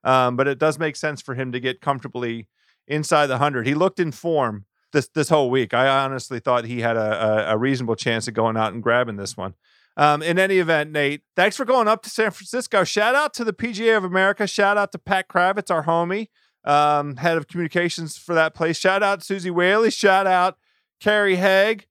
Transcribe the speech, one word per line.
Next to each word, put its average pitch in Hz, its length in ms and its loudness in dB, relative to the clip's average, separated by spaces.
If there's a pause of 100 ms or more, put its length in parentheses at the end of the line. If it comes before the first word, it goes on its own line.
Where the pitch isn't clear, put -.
Um, 127 320 2
but 135 100 0
it 139 120 -2
does 156 200 0
make 156 160 -4
sense 151 280 -8
for 135 120 -10
him 131 160 -8
to 123 80 -6
get 127 220 -6
comfortably 120 680 -6 (400)
inside 147 400 0
the 131 120 -2
hundred. 131 280 0
He 139 80 0
looked 185 240 0
in 165 140 -2
form 123 540 -4 (260)
this, 143 160 0
this 151 220 -2
whole 143 200 4
week. 123 240 0
I 127 140 4 (160)
honestly 131 340 -8
thought 123 280 0
he 117 160 -6
had 117 140 0
a, 107 520 0
a, 110 60 2
a - 20 0
reasonable 123 400 -2
chance 113 320 -4
of 110 60 -12
going 113 220 0
out 110 160 0
and 113 100 -10
grabbing 117 340 0
this 98 200 -12
one. 95 180 -10 (420)
Um, 147 260 2
in 170 160 0
any 190 200 2
event, 156 340 0
Nate, 147 300 -2 (120)
thanks 196 220 2
for 269 80 -4
going 233 240 2
up 214 140 0
to - 80 -14
San 220 200 -2
Francisco. 202 540 -2
Shout 220 320 0
out 302 180 -2
to 240 100 -6
the 220 80 -4
P 233 200 -6
G 220 160 -2
A 226 80 4
of 196 80 0
America. 190 420 0
Shout 202 300 2
out 202 160 -2
to 180 60 -12
Pat 190 280 -2
Kravitz, 185 460 0
our 160 120 0
homie, 170 440 -2 (360)
um, 147 520 2
head 165 200 0
of 156 120 -4
communications 170 680 -4
for - 180 -8
that 160 200 2
place. 165 240 -2
Shout 190 240 2
out 196 220 -2
Susie 185 260 -6
Whaley. 190 400 2
Shout 196 360 2
out 185 320 2 (420)
Carrie 208 360 2
Haig. 196 540 2